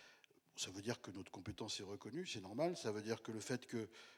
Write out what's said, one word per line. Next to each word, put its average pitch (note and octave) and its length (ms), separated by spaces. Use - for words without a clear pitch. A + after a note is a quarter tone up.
Ça - 160
veut G2 100
dire A2+ 200
que G#2+ 100
notre F#2 200
compétence G#2 480
est G#2+ 40
reconnue, G#2+ 440
c'est A2 140
normal. C#3 360
Ça A2+ 140
veut G#2 100
dire A2 200
que A#2+ 100
le A2 80
fait A#2+ 260
que A2+ 240